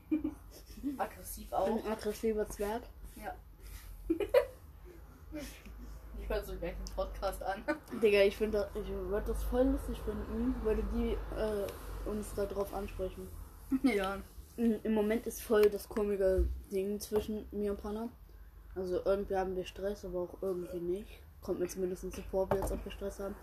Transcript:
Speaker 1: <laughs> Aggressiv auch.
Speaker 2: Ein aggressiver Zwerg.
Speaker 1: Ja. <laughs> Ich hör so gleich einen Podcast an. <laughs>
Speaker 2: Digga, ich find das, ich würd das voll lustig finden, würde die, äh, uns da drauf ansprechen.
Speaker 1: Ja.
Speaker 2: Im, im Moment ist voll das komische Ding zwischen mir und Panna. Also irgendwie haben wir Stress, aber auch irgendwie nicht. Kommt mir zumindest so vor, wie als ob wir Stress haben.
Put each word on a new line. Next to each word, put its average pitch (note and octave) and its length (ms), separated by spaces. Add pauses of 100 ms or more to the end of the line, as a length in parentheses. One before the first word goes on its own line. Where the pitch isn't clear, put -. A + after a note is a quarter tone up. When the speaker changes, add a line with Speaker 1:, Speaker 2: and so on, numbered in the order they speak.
Speaker 1:
<laughs> - 880
Aggressiv - 540
auch. E3+ 160
Speaker 2:
Ein G#3+ 240
aggressiver G#3+ 560
Zwerg. G#3 360 (340)
Speaker 1:
Ja. G#3+ 180 (760)
<laughs> E4 60 (2000)
Ich G3+ 80
hör G#3+ 140
so F#3 140
gleich F3 180
einen - 200
Podcast F#3+ 480
an. G3 200 (180)
<laughs> A3+ 200
Speaker 2:
Digga, G#3 200
ich G3+ 160
find G#3+ 160
das, G3+ 220
ich G#3 120
würd G3 400
das A3+ 160
voll B3 240
lustig C4+ 340
finden, A3 600
würde G#3+ 200 (100)
die, A#3 200 (240)
äh, - 720
uns G#3 260
da G3+ 100
drauf G3 280
ansprechen. F#3 540 (560)
Speaker 1:
Ja. G3 380 (360)
Speaker 2:
Im, A#3 260
im A3 100
Moment G#3+ 340
ist - 140
voll G#3 280
das G3+ 200
komische F#3+ 580 (240)
Ding G3+ 280
zwischen G#3+ 520
mir G3+ 200
und G3+ 100
Panna. G#3+ 280 (680)
Also F3+ 280
irgendwie G3 320
haben F#3+ 200
wir F#3 100
Stress, G3+ 400
aber F3+ 160
auch F3 200
irgendwie F3+ 380
nicht. F3+ 420 (200)
Kommt - 180
mir F3+ 80
zumindest F#3 440
so G3 180
vor, F#3+ 220
wie G3 100
als F#3+ 100
ob G3 140
wir G3 60
Stress G3 280
haben. G3 240